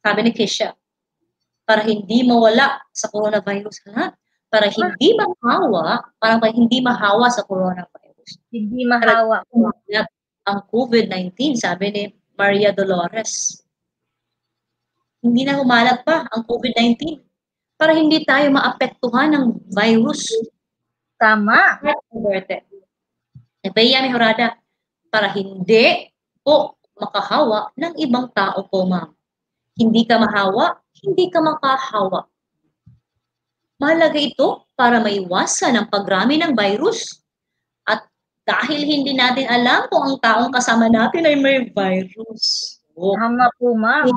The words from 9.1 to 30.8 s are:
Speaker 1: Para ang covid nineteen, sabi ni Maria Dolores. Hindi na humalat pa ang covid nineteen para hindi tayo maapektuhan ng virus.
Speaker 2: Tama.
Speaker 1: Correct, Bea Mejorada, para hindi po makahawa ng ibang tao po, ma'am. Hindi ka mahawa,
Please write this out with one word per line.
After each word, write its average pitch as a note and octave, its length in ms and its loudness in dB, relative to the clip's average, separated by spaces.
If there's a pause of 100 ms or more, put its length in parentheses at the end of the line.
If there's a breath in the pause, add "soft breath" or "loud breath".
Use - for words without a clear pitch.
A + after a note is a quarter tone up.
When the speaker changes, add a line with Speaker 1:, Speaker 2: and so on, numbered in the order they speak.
Speaker 1:
Para A3 640 -2 (380)
ang G3+ 240 -4
covid A#3 400 0
nineteen, F#3+ 480 -4
sabi F#3+ 340 -4
ni G#3 100 -6 (340)
Maria G3+ 360 2
Dolores. G3 880 -4 (1600)
Hindi A#3+ 240 0
na C#4 160 -2
humalat B3 460 2
pa D#4 260 0
ang A3+ 160 -6
covid A#3+ 280 -4
nineteen A#3+ 440 0 (600)
para D#4+ 160 4
hindi D#4 280 2
tayo C#4+ 280 2
maapektuhan B3+ 800 0
ng C#4 120 0 (280)
virus. A3+ 600 0 (880)
Speaker 2:
Tama. A3 600 2
Speaker 1:
Correct, G3+ 840 -4 (960)
Bea A3+ 400 2
Mejorada, A#3 560 0 (560)
para G#3+ 160 0
hindi G3 800 0 (320)
po - 400 0 (160)
makahawa G#3 800 -2
ng E4 240 -6
ibang B3 320 -2
tao G3 360 -4
po, F#3 200 -2
ma'am. F3 240 -4 (640)
Hindi A3+ 320 2
ka A#3 80 4
mahawa, G#3+ 640 0 (240)